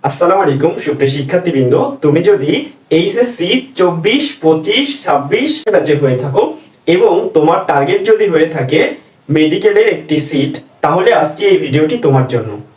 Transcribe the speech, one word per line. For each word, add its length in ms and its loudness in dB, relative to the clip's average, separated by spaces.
আসসালামু 360 2
আলাইকুম, 280 0
সুপ্রিয় 320 0
শিক্ষার্থীবৃন্দ। 580 0
তুমি 160 4
যদি 200 0
এইচএসসি 500 -2
চব্বিশ, 460 0
পঁচিশ, 440 0
ছাব্বিশ 460 -2
ব্যাচে 300 2
হয়ে 200 2
থাকো 200 0
এবং 200 4
তোমার 220 2
টার্গেট 320 0
যদি 220 4
হয়ে 240 2
থাকে 240 0
মেডিকেলের 600 2
একটি 220 -4
সিট, 240 -2
তাহলে 260 2
আজকে 220 -4
এই 120 4
ভিডিওটি 400 0
তোমার 280 2
জন্য। 180 -4